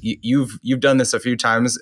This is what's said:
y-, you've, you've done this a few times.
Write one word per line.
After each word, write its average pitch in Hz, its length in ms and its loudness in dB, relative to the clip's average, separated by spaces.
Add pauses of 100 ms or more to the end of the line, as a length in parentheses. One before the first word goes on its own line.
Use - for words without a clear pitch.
y-, 113 180 -4
you've, 123 400 -2
you've 127 200 -2
done 139 160 4
this 123 140 2
a 110 80 -2
few 123 160 -2
times. 117 460 0